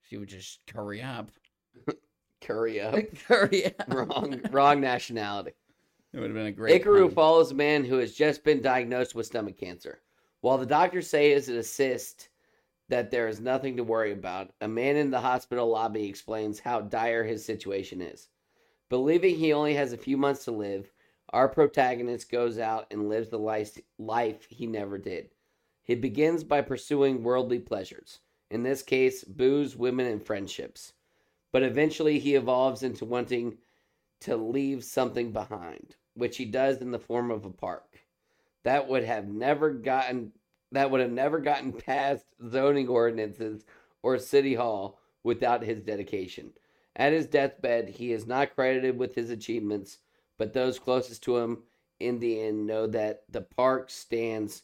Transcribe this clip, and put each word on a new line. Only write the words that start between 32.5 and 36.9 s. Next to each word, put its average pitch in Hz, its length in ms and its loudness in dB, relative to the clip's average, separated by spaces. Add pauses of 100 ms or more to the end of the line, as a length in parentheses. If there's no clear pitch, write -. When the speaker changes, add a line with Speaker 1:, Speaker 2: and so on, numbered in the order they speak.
Speaker 2:
into 123 220 -6
wanting 120 520 -4 (640)
to 123 160 -4
leave 131 460 -2
something 120 480 -2
behind, 95 640 -10 (180)
which 120 240 -4
he 127 80 -8
does 131 360 0
in 123 100 -8